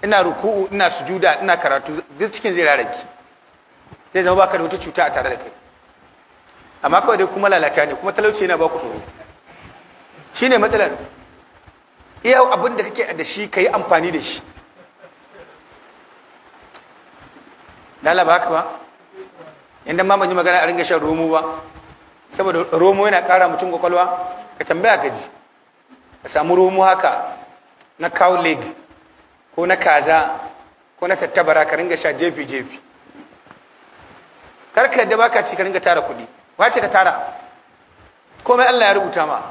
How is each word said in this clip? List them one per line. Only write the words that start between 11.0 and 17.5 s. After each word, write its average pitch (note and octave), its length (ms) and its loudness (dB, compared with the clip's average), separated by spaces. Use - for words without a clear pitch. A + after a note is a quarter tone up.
Iya B3+ 280 6
abin B3 260 -2
da G#3 80 -4
kake G3 320 -6
da D#3+ 80 -8
shi, G3+ 240 -8
ka - 120 -4
yi G3+ 80 2
amfani E3+ 420 0
da D#3+ 100 -4
shi. - 220 -10